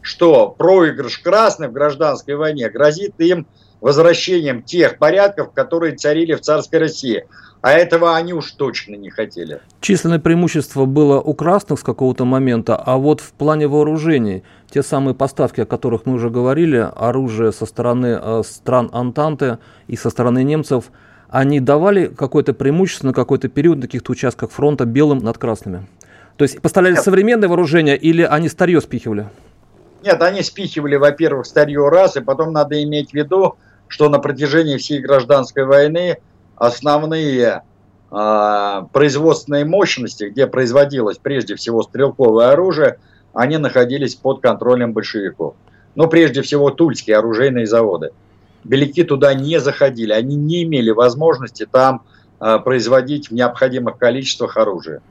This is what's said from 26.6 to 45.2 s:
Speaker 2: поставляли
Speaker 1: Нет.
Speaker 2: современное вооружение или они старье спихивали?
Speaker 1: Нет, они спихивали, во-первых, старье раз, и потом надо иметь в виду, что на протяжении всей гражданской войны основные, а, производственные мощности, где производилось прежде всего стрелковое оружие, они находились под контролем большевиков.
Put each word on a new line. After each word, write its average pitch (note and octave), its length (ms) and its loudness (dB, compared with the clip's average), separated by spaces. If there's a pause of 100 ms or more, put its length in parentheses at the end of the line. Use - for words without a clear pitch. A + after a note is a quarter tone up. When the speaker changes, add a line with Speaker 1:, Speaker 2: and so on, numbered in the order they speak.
Speaker 2:
поставляли F3+ 320 2
Speaker 1:
Нет. D#3+ 100 2
Speaker 2:
современное G3+ 460 2
вооружение D#3+ 480 2
или E3 240 2
они D#3+ 260 0
старье F3 320 2
спихивали? G#2 480 -6 (760)
Speaker 1:
Нет, F#3+ 180 2
они F#3 220 0
спихивали, D3 520 -6
во-первых, C#3+ 500 2
старье D3 440 2
раз, F3+ 260 4
и C3+ 60 -4
потом D#3+ 320 -2
надо D3 300 -2
иметь D3 260 -4
в - 60 -20
виду, E3+ 420 0 (300)
что D3+ 200 2
на C#3+ 120 4
протяжении C#3+ 580 0
всей D3 220 -6
гражданской C3 680 2
войны D3+ 520 2 (380)
основные, C#3+ 1080 0 (480)
а, G#2 720 0 (100)
производственные D3 720 2
мощности, D#3 600 -2
где A2 220 0
производилось B2+ 680 0
прежде A#2 380 -6
всего A#2 260 -4
стрелковое A#2+ 680 2
оружие, D3+ 480 0 (360)
они C3+ 240 -2
находились B2+ 580 0
под C3+ 260 -4
контролем A#2+ 520 0
большевиков. F#2+ 600 -6 (400)